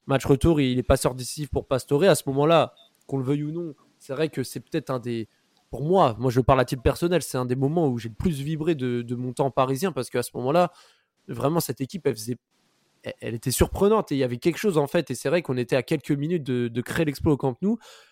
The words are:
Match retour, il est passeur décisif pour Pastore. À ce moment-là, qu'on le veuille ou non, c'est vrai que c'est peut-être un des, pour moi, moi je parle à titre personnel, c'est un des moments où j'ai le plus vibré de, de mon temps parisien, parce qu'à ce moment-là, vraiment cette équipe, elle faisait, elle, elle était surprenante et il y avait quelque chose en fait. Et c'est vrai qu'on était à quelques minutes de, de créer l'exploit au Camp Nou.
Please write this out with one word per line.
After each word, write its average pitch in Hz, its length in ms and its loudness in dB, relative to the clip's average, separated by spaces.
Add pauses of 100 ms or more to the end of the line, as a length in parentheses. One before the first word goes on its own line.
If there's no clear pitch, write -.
Match 135 200 0
retour, 147 360 4
il 127 180 2
est 120 40 -2
passeur 131 320 2
décisif 131 340 -8
pour - 180 -4
Pastore. 143 360 0
À 185 120 8
ce - 120 -2
moment-là, 143 460 4 (340)
qu'on 135 100 -4
le 131 80 -4
veuille 147 180 0
ou 151 80 -6
non, 165 220 -8 (260)
c'est - 140 -12
vrai 151 160 -2
que - 120 -6
c'est 143 200 -8
peut-être - 280 -6
un 131 100 -2
des, 117 280 -4 (420)
pour 120 120 -8
moi, 156 360 4
moi 123 140 2
je 117 80 4
parle 131 220 6
à 123 40 2
titre 131 160 -4
personnel, 170 420 0
c'est - 140 -6
un 127 80 -2
des 123 120 -2
moments 151 300 2
où 123 100 0
j'ai 113 100 -8
le 110 80 -10
plus 151 260 -2
vibré 156 320 -2
de, 127 280 -2
de 120 140 -6
mon 127 180 -6
temps 139 180 0
parisien, 135 400 0
parce 131 180 -6
qu'à 123 140 -2
ce - 120 -10
moment-là, 147 360 2 (560)
vraiment 139 320 0
cette - 220 -4
équipe, 143 240 -8
elle 131 100 0
faisait, 110 220 -8 (640)
elle, - 160 -10
elle 117 140 -8
était 120 180 -4
surprenante 196 600 2
et 147 40 0
il 135 40 0
y 131 40 2
avait 123 140 -2
quelque 160 220 -2
chose 190 180 0
en 143 100 2
fait. 170 220 -2
Et 127 60 -4
c'est - 140 -4
vrai 170 120 2
qu'on 127 160 -4
était 123 180 0
à 127 80 2
quelques - 280 -4
minutes 147 320 -2
de, 123 240 -2
de 117 140 -4
créer 165 240 -2
l'exploit 147 280 0
au 131 40 2
Camp 131 240 -2
Nou. 214 180 0 (320)